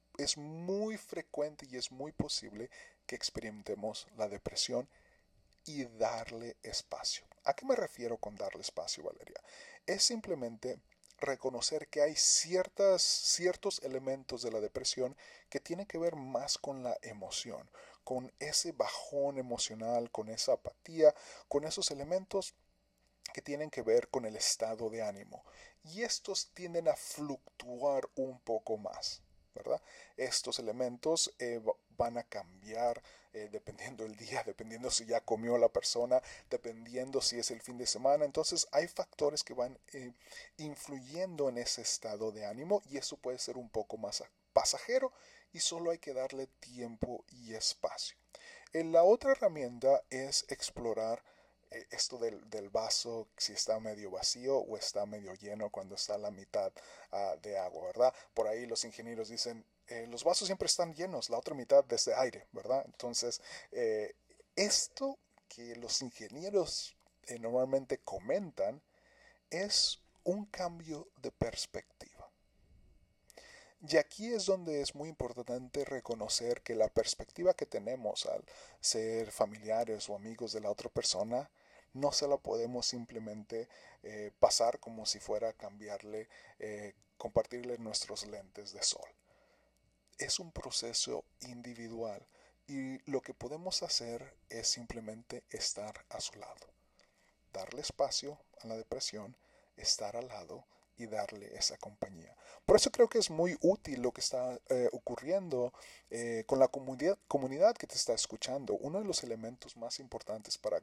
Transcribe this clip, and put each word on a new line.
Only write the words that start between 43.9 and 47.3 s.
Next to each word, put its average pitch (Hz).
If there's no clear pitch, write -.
más 104
a-, -
pasajero -
y 165
solo 170
hay 165
que 139
darle 135
tiempo 120
y 117